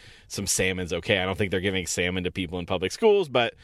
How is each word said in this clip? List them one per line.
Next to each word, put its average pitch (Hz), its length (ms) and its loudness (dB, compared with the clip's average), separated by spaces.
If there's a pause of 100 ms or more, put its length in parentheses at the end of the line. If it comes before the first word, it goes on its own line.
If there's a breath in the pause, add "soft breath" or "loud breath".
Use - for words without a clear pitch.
(300 loud breath)
some 95 180 -6
salmon's 92 460 0
okay. 95 260 2
I 92 60 0
don't 95 120 -2
think 101 140 -2
they're 95 80 0
giving 95 280 0
salmon 90 360 0
to 87 80 -2
people 90 280 -4
in 87 60 -6
public 92 280 -2
schools, 202 340 4
but 120 260 0 (100)